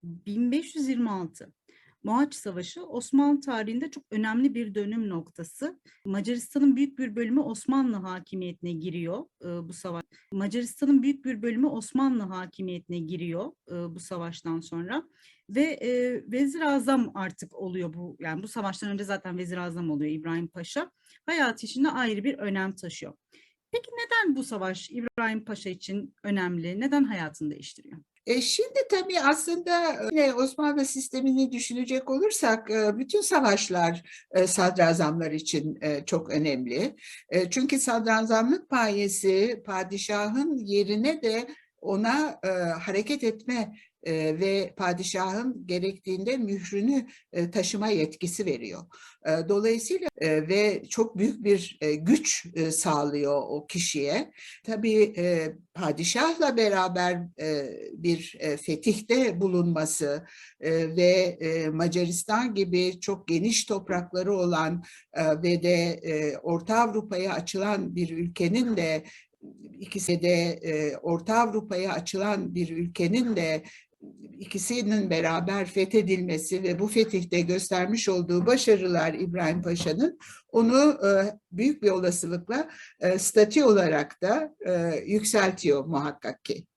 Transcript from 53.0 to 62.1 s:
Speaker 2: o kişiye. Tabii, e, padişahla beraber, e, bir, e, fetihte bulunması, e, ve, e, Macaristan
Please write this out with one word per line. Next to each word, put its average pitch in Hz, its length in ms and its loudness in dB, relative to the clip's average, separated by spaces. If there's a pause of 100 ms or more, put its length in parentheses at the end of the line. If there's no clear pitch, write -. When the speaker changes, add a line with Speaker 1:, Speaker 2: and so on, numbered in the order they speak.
Speaker 2:
o 147 200 -6
kişiye. 170 640 -2 (320)
Tabii, 214 540 4
e, 170 380 0 (180)
padişahla 233 840 0
beraber, 185 640 2 (200)
e, 147 280 -2 (240)
bir, 165 460 -2
e, 151 180 -2
fetihte 208 840 2
bulunması, 165 840 0 (340)
e, 160 360 0
ve, 180 460 4
e, 160 280 -2
Macaristan 175 840 0